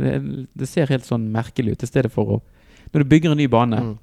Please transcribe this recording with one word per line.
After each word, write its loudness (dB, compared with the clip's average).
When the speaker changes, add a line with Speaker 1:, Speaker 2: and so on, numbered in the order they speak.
Speaker 1:
det, -4
det -6
ser 0
helt -2
sånn -2
merkelig -4
ut, -12
i -6
stedet 0
for 0
å, 0
når 4
du 2
bygger 4
en 2
ny 2
bane, 2
Speaker 2:
Mm. -6